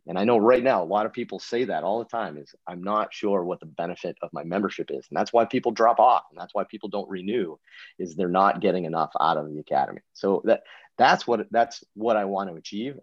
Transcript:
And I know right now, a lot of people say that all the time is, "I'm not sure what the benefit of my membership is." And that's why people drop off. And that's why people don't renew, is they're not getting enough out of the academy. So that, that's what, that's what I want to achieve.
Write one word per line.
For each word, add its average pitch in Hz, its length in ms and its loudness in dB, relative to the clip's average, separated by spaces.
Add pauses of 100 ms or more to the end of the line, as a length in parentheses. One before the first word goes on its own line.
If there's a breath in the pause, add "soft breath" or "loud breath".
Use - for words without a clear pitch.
And 85 100 -6
I 98 60 0
know 117 140 4
right 120 260 6
now, 123 180 2
a 85 40 -4
lot 101 200 0
of 113 60 -6
people 107 280 -10
say 120 260 -4
that 82 180 -4
all 101 160 -2
the 113 60 -8
time 98 320 -8
is, 71 180 -20 (100)
"I'm 87 160 -12
not 104 320 -2
sure 98 300 0
what 87 160 -6
the - 60 -20
benefit 85 560 -8
of 85 100 -8
my 78 140 -10
membership 90 460 -4
is." 69 180 -8
And - 80 -6
that's 110 160 -2
why 117 100 6
people 120 300 -2
drop 113 260 4
off. 113 320 6
And 90 80 -18
that's 87 140 -14
why 101 100 -2
people 104 240 -14
don't 98 220 -8
renew, 95 480 -4 (420 loud breath)
is 87 160 -8
they're 90 140 -2
not 92 320 4
getting 90 240 0
enough 80 340 -2
out 82 160 2
of 76 160 -6
the 76 80 -10
academy. 69 400 -2 (140)
So 98 320 0
that, 110 180 2 (340 loud breath)
that's 151 300 4
what, 110 240 0
that's 117 320 0 (120)
what 110 200 0
I 107 80 2
want 98 260 -4
to 85 60 -12
achieve. 113 480 -10